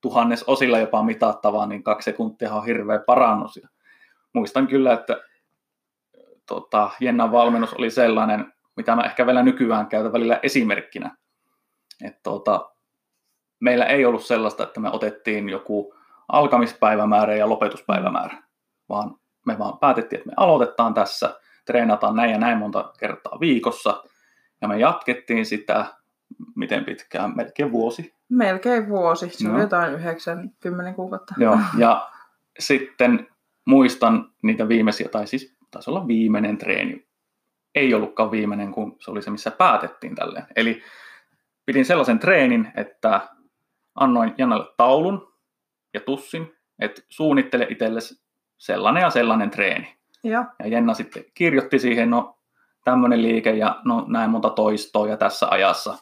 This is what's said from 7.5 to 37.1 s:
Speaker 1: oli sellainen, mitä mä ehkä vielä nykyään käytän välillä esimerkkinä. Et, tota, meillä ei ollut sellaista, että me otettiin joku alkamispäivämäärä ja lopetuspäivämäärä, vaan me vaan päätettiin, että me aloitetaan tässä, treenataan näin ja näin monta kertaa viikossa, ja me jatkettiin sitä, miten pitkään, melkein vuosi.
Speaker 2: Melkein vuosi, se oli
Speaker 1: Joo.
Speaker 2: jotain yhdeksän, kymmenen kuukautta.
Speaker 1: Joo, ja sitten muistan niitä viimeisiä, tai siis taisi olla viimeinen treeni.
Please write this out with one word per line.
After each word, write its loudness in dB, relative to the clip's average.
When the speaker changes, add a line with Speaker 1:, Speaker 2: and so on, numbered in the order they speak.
Speaker 1:
oli -2
sellainen, 0
mitä 0
mä 0
ehkä -2
vielä 4
nykyään 2
käytän -2
välillä 0
esimerkkinä. -4
Et, -16
tota, -2
meillä 2
ei 4
ollut 0
sellaista, -2
että -12
me -4
otettiin -4
joku -6
alkamispäivämäärä 2
ja 2
lopetuspäivämäärä, -4
vaan -6
me -4
vaan -6
päätettiin, 0
että -16
me -16
aloitetaan 4
tässä, -2
treenataan 2
näin 2
ja 0
näin 2
monta -6
kertaa -10
viikossa, 0
ja -4
me -2
jatkettiin 0
sitä, -2
miten -4
pitkään, -8
melkein -6
vuosi. -4
Speaker 2:
Melkein 0
vuosi, -2
se -6
oli -2
Speaker 1:
Joo. 2
Speaker 2:
jotain 0
yhdeksän, -8
kymmenen -8
kuukautta. -10
Speaker 1:
Joo, 4
ja 2
sitten 0
muistan 4
niitä 0
viimeisiä, 2
tai -6
siis -10
taisi -14
olla -4
viimeinen 0
treeni. -4